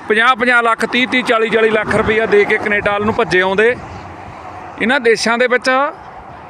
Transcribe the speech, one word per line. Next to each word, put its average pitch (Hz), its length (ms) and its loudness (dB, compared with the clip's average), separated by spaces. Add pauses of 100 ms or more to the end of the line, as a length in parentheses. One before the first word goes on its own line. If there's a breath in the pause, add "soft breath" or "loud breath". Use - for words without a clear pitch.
ਪੰਜਾਹ 233 280 4
ਪੰਜਾਹ 240 280 2
ਲੱਖ, 226 220 0
ਤੀਹ 247 220 0
ਤੀਹ, 247 160 0
ਚਾਲੀ 226 260 2
ਚਾਲੀ 220 200 2
ਲੱਖ 214 260 0
ਰੁਪਈਆ 214 300 2
ਦੇ 208 200 4
ਕੇ 214 120 0
ਕੈਨੇਡਾ 208 340 -2
ਵੱਲ 202 140 -2
ਨੂੰ 214 80 0
ਭੱਜੇ 185 280 2
ਆਉਂਦੇ। 202 340 2 (1040)
ਇਹਨਾਂ 247 180 0
ਦੇਸ਼ਾਂ 233 380 0
ਦੇ 247 100 2
ਵਿੱਚ 240 220 0 (800)